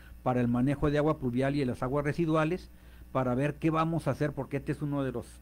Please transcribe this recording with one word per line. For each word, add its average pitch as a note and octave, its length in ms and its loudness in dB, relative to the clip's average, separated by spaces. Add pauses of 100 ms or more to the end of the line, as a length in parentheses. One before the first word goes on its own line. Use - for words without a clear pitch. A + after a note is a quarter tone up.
(240)
para B2 160 2
el A#2+ 80 4
manejo C3+ 420 2
de D3 80 2
agua D3 220 2
pluvial C3 340 0
y C#3+ 60 0
de C3 60 2
las B2 180 -2
aguas C#3 200 0
residuales, D#3+ 640 0 (440)
para B2+ 220 2
ver C#3+ 200 2
qué D#3+ 160 0
vamos D#3+ 360 0
a C#3+ 40 2
hacer, C#3+ 220 0
porque C#3 260 -4
este C#3 140 -4
es C#3+ 100 -4
uno C#3+ 200 -2
de C3 100 -2
los A#2 120 -6 (180)